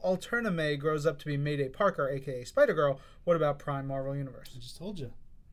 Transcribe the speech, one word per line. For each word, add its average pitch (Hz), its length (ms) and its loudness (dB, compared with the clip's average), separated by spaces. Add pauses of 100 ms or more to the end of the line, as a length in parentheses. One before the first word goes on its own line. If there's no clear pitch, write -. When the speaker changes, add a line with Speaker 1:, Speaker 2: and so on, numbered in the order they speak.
Speaker 1:
Alterna 185 500 0
May 151 220 2
grows 151 280 0
up 151 160 2
to - 60 -12
be 147 100 -2
Mayday 143 320 0
Parker, 170 400 2
A 139 120 -2
K 127 220 -6
A 123 40 -12
Spider-Girl. 156 540 4 (240)
What 175 120 6
about 147 220 2
Prime 139 300 -4
Marvel 135 280 -4
Universe?" 135 400 -8
Speaker 2:
I 123 40 -12
just - 160 -14
told 190 240 -8
you. 120 120 -8 (400)